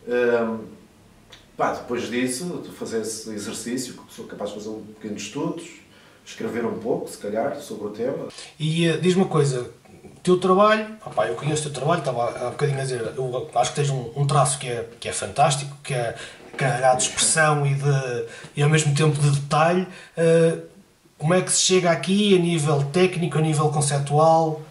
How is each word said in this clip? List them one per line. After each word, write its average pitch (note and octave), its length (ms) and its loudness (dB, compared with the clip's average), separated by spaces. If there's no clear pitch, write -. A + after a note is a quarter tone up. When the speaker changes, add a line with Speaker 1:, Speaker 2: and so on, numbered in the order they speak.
Speaker 1:
Hum, A#2+ 520 2
pá, - 160 0
depois A2 360 -6
disso, B2+ 560 -4
de - 60 -16
fazer A2+ 300 -6
esse A2 300 -8
exercício, A2 640 -8
que - 200 -20
sou F2 120 -14
capaz G#2 240 -8
de G#2 60 -12
fazer G#2 120 -12
um G#2+ 140 -10
pequeno - 340 -12
estudos, - 480 -6
escrever - 400 -6
um G#2 140 -4
pouco, - 300 -2
se - 100 -14
calhar, G#2+ 420 -4
sobre G2+ 280 -10
o - 20 -6
tema. A2+ 380 -6
Speaker 2:
E, D#3+ 280 0
eh, D#3+ 120 2
diz-me F3+ 240 4
uma - 80 2
coisa, B2+ 380 0
o - 40 -18
teu F3+ 160 4
trabalho, G#3 480 4
opá, G#2+ 220 -2
eu - 80 -2
conheço D3+ 280 -2
o C#3+ 80 -6
teu - 100 -12
trabalho, E3 180 2
estava A#2+ 480 -4
há A#2+ 40 -4
bocadinho C#3 280 -2
a C3+ 40 -4
dizer, A#2+ 340 -4
eu B2+ 400 -6
acho B2 140 2
que - 60 -8
tens C#3+ 140 0
um, B2 260 -4
um C#3+ 100 2
traço C#3 320 2
que B2+ 100 -8
é, A#2 200 -4
que A2 80 -8
é G#2 40 -6
fantástico, - 680 0
que - 100 -8
é A#2+ 220 -4
carregado C3 420 2
de - 60 0
expressão D3+ 600 2
e C#3 80 2
de, C3+ 500 0
e D3 60 0
ao D3 80 4
mesmo D3+ 240 4
tempo D3+ 260 2
de D3 100 4
detalhe. E3 560 2
Eh, E3 420 4
como D#3 160 2
é F#3 80 6
que - 100 -4
se - 80 2
chega F3+ 300 4
aqui F#3+ 460 4
a - 20 6
nível D#3 440 2
técnico, F3 460 2
a - 20 2
nível D#3 300 2
conceptual? D3+ 1000 2